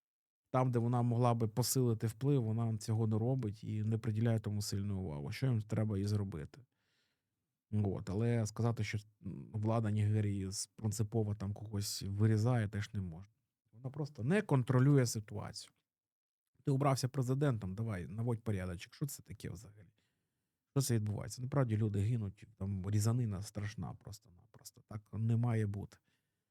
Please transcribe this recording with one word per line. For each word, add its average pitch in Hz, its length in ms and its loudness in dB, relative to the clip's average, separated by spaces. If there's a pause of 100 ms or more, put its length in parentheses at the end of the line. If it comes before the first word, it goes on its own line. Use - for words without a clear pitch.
(520)
там, 127 200 4
де 120 80 2
вона 120 220 2
могла 120 320 4
би 113 140 2
посилити 117 600 2
вплив, 131 360 2
вона 113 340 0
цього 110 300 2
не 110 100 2
робить 113 460 0
і 107 200 -4
не 110 140 2
приділяє 110 420 2
тому 104 220 -2
сильну 101 380 -2
увагу. 76 320 -6
Що 120 140 -2
їм 117 160 2
треба 107 380 -2
і 101 60 0
зробити? 98 560 -4 (1080)
От. 104 380 -2
Але 113 360 0
сказати, 113 380 -2
що, 107 140 -4
м, - 560 -12
влада 107 380 0
Нігерії 104 600 0
з-, - 140 -6
принципово 107 680 -2
там 98 180 -6
когось 104 500 -6
вирізає, 110 640 2
теж 101 260 -6
не 101 80 -4
можна. 90 320 -12 (400)
Вона 120 160 -12
просто 139 340 -8
не 180 180 2
контролює 131 640 6
ситуацію. - 640 -6 (920)
Ти 143 80 0
обрався 135 360 4
президентом, 123 680 0
давай, 101 320 -4
наводь 113 360 -2
порядочок. 92 500 -4
Що - 120 -6
це - 180 -12
таке - 260 -12
взагалі? 104 420 -16 (800)
Що 139 100 2
це 123 140 2
відбувається? 107 460 -4
Насправді 127 360 2
люди 104 220 2
гинуть, 104 460 -2 (120)
там 95 320 -4
різанина 107 520 2
страшна 104 520 -8
просто-напросто. - 920 -20
Так 107 140 -12 (120)
не 113 240 2
має 113 280 2
бути. 101 320 -6 (540)